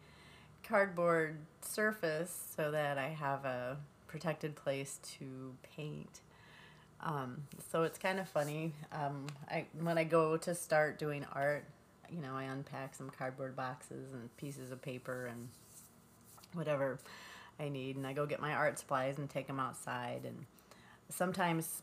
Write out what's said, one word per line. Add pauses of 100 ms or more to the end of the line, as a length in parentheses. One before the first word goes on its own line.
(640)
cardboard (240)
surface
so
that
I
have
a (320)
protected
place (200)
to (220)
paint. (840)
Um, (280)
so
it's
kinda
funny. (200)
Um, (240)
I, (120)
when
I
go
to
start
doing
art, (460)
you
know,
I
unpack
some
cardboard
boxes
and
pieces
of
paper
and (1080)
whatever (600)
I
need,
and
I
go
get
my
art
supplies
and
take
'em
outside.
And (640)
sometimes